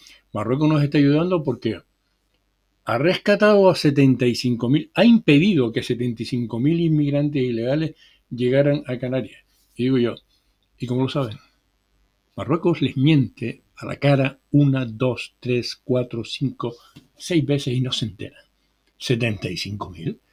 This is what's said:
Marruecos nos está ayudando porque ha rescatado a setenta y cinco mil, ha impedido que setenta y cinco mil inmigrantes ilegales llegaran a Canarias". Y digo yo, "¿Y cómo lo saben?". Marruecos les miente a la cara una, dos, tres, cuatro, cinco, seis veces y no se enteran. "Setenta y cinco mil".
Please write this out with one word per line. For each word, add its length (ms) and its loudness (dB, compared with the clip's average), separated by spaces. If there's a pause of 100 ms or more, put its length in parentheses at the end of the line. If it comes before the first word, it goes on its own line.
(320)
Marruecos 380 -2
nos 120 2
está 160 0
ayudando 460 2
porque 380 -4 (1040)
ha 120 -2
rescatado 720 4
a 60 4
setenta 520 2
y 80 0
cinco 340 -2
mil, 240 0
ha 100 2
impedido 680 4
que 100 -4
setenta 400 -4
y 20 -10
cinco 320 -6
mil 220 2
inmigrantes 640 0
ilegales 520 -2 (340)
llegaran 580 0
a 100 -6
Canarias". 460 -6 (320)
Y 80 -4
digo 140 2
yo, 180 0 (600)
"¿Y 100 -10
cómo 160 -2
lo 60 -2
saben?". 280 -6 (1000)
Marruecos 440 -2
les 140 -2
miente 680 0 (120)
a 100 -16
la 120 -10
cara 420 0 (120)
una, 340 2
dos, 560 -4
tres, 420 -4
cuatro, 400 -4
cinco, 540 -8 (400)
seis 280 0
veces 280 -2
y 80 0
no 100 -4
se 140 -4
enteran. 400 -14 (520)
"Setenta 520 -4
y 80 -10
cinco 320 -10
mil". 280 -10 (160)